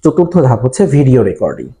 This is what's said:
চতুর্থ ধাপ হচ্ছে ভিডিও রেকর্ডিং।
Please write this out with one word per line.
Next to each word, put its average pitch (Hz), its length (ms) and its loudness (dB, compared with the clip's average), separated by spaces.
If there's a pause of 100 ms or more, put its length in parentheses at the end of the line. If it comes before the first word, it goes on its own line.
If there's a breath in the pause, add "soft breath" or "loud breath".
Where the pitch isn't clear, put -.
চতুর্থ 170 340 0
ধাপ 127 280 0
হচ্ছে 196 200 0
ভিডিও 135 380 2
রেকর্ডিং। 71 440 -4 (140)